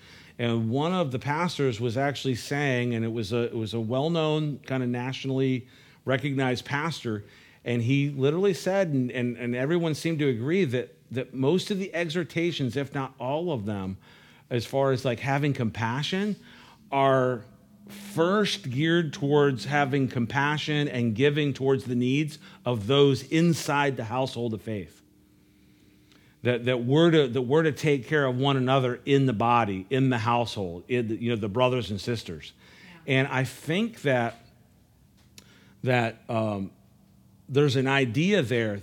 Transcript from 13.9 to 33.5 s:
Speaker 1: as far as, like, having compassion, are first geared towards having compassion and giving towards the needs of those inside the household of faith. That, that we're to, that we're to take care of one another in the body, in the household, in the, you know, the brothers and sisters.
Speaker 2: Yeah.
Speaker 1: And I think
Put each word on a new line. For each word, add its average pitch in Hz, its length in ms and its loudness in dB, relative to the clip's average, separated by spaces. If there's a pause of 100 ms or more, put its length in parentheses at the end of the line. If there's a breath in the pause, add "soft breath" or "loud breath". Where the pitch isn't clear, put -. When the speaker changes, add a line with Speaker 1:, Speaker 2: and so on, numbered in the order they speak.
Speaker 1:
as 123 160 -2
far 135 260 0
as, 131 140 -2
like, 120 140 -2
having 139 340 0
compassion, 135 840 -4 (560 loud breath)
are 131 540 2 (420)
first 180 840 -2
geared 160 440 0
towards 143 520 2
having 139 420 2
compassion 147 800 0
and 120 280 0
giving 143 380 2
towards 135 320 0
the 123 100 -4
needs 135 440 0 (260 loud breath)
of 113 220 -2
those 139 360 6
inside 147 720 2
the 123 60 -6
household 117 500 -4
of 98 80 -8
faith. 104 400 -10 (1400 soft breath)
That, 117 220 0
that 123 180 0
we're 151 280 6
to, 151 180 6
that 131 120 0
we're 139 220 2
to 156 80 2
take 143 360 0
care 151 180 2
of 127 120 0
one 135 200 2
another 127 480 2
in 139 200 6
the 127 80 2
body, 107 560 2
in 135 200 2
the 127 80 2
household, 107 720 -2
in 123 180 0
the, 110 80 -4
you 117 140 -4
know, 117 80 0
the 107 100 -4
brothers 123 420 2
and 101 100 -4
sisters. 95 520 -8 (540 loud breath)
Speaker 2:
Yeah. 135 140 2
Speaker 1:
And 135 100 2
I 131 160 0
think 202 560 -4